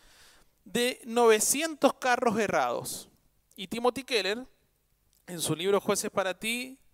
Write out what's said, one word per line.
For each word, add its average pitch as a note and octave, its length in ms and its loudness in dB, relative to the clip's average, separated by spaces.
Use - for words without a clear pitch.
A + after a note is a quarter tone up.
de A#3 420 -4
novecientos A#3+ 920 4
carros B3 420 0
herrados. C3+ 720 -2
Y F#3+ 120 -12
Timothy A#3+ 360 -2
Keller, A3 420 -2
en F3 160 -12
su D#3 140 -2
libro F#3 260 2
Jueces G#3 300 -2
para F#3 260 -2
ti, B3 400 -6